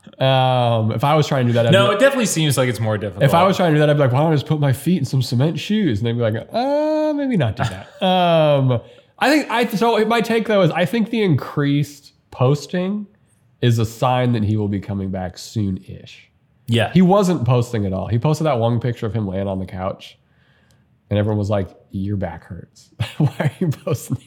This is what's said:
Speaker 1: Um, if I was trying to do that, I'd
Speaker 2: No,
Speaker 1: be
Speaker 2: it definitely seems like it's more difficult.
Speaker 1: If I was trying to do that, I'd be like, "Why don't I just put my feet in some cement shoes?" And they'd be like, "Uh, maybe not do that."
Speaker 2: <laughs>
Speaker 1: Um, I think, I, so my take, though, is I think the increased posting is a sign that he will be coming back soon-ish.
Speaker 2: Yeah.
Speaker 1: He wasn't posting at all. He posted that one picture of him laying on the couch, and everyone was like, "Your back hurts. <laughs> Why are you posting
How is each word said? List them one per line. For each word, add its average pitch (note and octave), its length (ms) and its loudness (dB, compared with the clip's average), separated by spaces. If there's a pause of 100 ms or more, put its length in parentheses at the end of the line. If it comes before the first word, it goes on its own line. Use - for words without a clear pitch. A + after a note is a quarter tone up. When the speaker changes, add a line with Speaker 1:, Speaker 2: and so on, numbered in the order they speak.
(220)
Speaker 1:
Um, B2+ 720 2
if A#2 120 -2
I D3 120 2
was D3 100 2
trying C3 220 0
to - 20 2
do A#2 60 2
that, A#2 100 4
I'd A#2 60 4
Speaker 2:
No, G3 180 6
Speaker 1:
be G3+ 60 0
Speaker 2:
it G3+ 40 -2
definitely C4 280 2
seems D#3 280 0
like B2+ 140 2
it's A2+ 100 -4
more A2 160 -2
difficult. G2+ 280 -4
Speaker 1:
If C#3+ 100 4
I E3+ 100 6
was G3 140 2
trying F3 140 2
to D3+ 40 4
do D3+ 40 4
that, D3+ 100 4
I'd D3 40 4
be D3 80 2
like, C3 100 2
"Why B2+ 80 2
don't D#3+ 120 2
I D#3 40 2
just C3 100 0
put D#3 140 -2
my C#3+ 120 2
feet D#3 280 0
in C3+ 60 -4
some C3 180 -2
cement D3 360 0
shoes?" G3 380 0
And A2 80 -4
they'd A#2 80 0
be A#2+ 60 -4
like, A2+ 340 -2
"Uh, D4+ 640 0
maybe C4+ 220 -2
not A#2+ 180 0
do - 80 -2
that." G2+ 320 -6
Speaker 2:
<laughs> - 120 -10
Speaker 1:
Um, D#3 720 2 (380)
I A3+ 120 2
think, D4 200 2
I, A#3 160 0
so A3 400 0
my A#3 160 0
take, A3+ 260 -2
though, G3+ 140 2
is D#3+ 80 4
I E3+ 160 0
think A3+ 240 -2
the A3 140 -2
increased C#3+ 880 -2 (160)
posting F3+ 800 -2 (540)
is A#2+ 180 2
a A2 60 0
sign B2+ 480 -2
that A2 100 -2
he G#2+ 140 0
will G#2 100 -2
be G2+ 120 -4
coming G2 300 -8
back F#2 300 -8
soon-ish. - 880 -8 (380)
Speaker 2:
Yeah. A2+ 260 0
Speaker 1:
He F3 80 6
wasn't F3+ 420 4
posting A#2+ 440 0
at F#2 60 -4
all. F#2 120 -6
He A2+ 140 0
posted D#3 260 0
that C3+ 140 0
one A#2 200 0
picture A#2 280 -6
of G2+ 80 -6
him G#2+ 120 -2
laying G2 200 -4
on F#2+ 100 -4
the F#2 80 -8
couch, - 540 -10 (880)
and G#2 80 -2
everyone G#2 220 -2
was G2+ 100 -2
like, G2+ 200 -2 (200)
"Your G2+ 280 -6
back E2+ 260 -8
hurts. - 480 -20 (140)
<laughs> - 120 -14
Why D3+ 220 0
are D#3 200 0
you F3+ 100 -2
posting - 580 -6